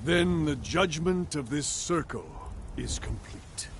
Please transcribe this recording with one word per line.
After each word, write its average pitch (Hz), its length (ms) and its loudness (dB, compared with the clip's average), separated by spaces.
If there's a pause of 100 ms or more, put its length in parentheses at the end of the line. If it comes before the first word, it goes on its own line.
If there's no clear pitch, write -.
Then 175 420 6
the 147 100 4
judgment 170 800 2
of 131 160 -2
this 143 160 0
circle 151 580 0 (500)
is - 220 -4
complete. - 680 -8 (120)